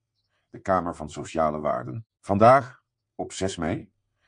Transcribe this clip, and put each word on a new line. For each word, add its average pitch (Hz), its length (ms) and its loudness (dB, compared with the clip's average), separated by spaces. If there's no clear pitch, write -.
de - 120 -18
Kamer 87 360 -2
van 76 140 -12
Sociale 78 500 -2
Waarden. 67 460 -6
Vandaag, 123 640 4
op 92 180 -10
zes 95 240 -6
mei, 85 360 -6